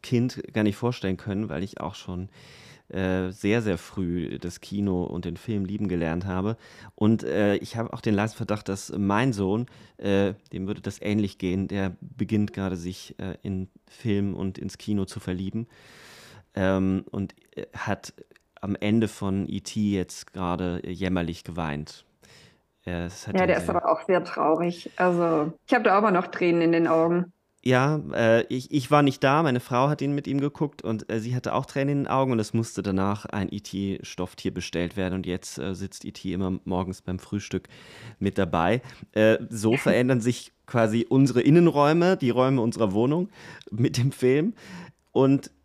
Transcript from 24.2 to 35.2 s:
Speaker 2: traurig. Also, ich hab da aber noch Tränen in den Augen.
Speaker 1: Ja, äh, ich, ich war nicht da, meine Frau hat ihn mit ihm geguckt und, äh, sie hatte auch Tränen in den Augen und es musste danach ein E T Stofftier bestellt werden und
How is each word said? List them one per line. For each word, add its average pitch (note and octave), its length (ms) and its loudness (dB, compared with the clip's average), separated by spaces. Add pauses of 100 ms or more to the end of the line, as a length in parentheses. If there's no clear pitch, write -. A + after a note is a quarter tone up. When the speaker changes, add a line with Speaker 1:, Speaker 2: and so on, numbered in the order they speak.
Speaker 2:
traurig. E3 720 -2
Also, E3+ 580 2 (140)
ich - 60 2
hab B3 100 2
da G3 100 6
aber G#3 180 4
noch F3 160 2
Tränen E3+ 340 2
in E3 100 4
den E3 160 4
Augen. E3+ 460 2 (300)
Speaker 1:
Ja, C3+ 380 4 (120)
äh, A2+ 340 6
ich, B2+ 240 -6
ich C3 180 0
war D3 140 6
nicht C#3 200 2
da, D3 200 4
meine B2 160 2
Frau B2 280 2
hat D3 140 0
ihn C#3+ 140 0
mit C#3+ 100 -4
ihm C#3 140 0
geguckt D3 420 -4
und, A2 300 -4
äh, A2+ 80 0
sie A#2+ 160 -4
hatte - 180 -2
auch C3 140 -2
Tränen C#3 220 0
in C#3+ 160 0
den - 20 -6
Augen C3 240 0
und A2+ 80 2
es G#2+ 160 -4
musste A2+ 260 -2
danach G2 440 0
ein - 260 -4
E G2+ 80 -6
T G2 420 -4
Stofftier - 500 -6
bestellt E2+ 460 -4
werden F#2 160 -2
und F#2 140 -4